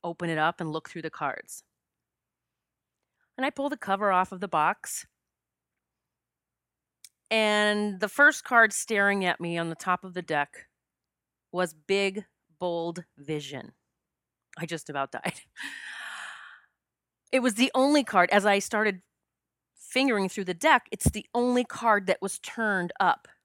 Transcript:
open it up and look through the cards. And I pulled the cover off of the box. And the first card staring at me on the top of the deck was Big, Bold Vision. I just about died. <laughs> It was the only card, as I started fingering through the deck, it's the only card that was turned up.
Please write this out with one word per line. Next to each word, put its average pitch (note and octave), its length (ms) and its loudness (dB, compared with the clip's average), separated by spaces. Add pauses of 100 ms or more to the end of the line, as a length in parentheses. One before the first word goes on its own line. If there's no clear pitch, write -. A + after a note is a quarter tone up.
open E3+ 240 -6
it D#3+ 80 0
up D#3 240 2
and D#3+ 100 -4
look D#3 200 -8
through E3+ 100 -12
the D#3+ 80 -8
cards. - 560 -8 (1700)
And B3+ 80 -2
I D4 40 0
pulled C#4 200 -4
the C#4+ 60 -6
cover G3 340 0
off F#3 220 2
of F#3 80 -12
the G3 80 -6
box. - 580 -2 (2250)
And G#3 680 2
the G#3 80 -2
first C#4+ 340 4
card A3+ 300 6
staring G3+ 520 0
at F3+ 160 0
me E3+ 160 -4
on E3+ 140 -2
the D#3+ 60 -8
top F3+ 260 -2
of F#3 100 -16
the F3+ 100 -8
deck D3 440 -4 (840)
was F3+ 200 -2
Big, F#3+ 520 -2 (340)
Bold E3+ 460 -4 (120)
Vision. C#3+ 560 -10 (840)
I E3 80 -6
just D#3 240 -10
about C#3 220 -4
died. - 280 -8
<laughs> - 20 -20 (1900)
It C4 100 2
was A#3 160 0
the B3 180 4
only C#4 300 4
card, F3+ 280 4
as G3+ 140 0
I G3+ 120 4
started G#3 440 -2 (720)
fingering A#3 540 0
through F#3+ 160 -6
the F3+ 80 -4
deck, C#4+ 360 4
it's - 200 0
the - 240 -10
only B3 280 2
card G#3 440 0
that F#3 160 0
was F#3+ 160 -6
turned G3 600 -2
up. - 300 2 (160)